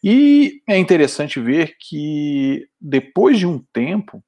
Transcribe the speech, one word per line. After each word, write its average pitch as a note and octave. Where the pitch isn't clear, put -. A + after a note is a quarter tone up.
E C#4+
é G3
interessante D3+
ver D3
que, D3
depois D#3
de F3+
um D#3
tempo G3+